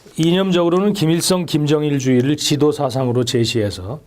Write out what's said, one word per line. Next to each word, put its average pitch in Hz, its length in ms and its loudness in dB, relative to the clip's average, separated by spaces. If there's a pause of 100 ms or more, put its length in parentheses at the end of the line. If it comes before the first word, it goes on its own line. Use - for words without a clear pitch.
(160)
이념적으로는 180 760 2
김일성, 170 540 0
김정일주의를 143 920 0
지도 147 360 0
사상으로 127 500 -2
제시해서 113 840 -2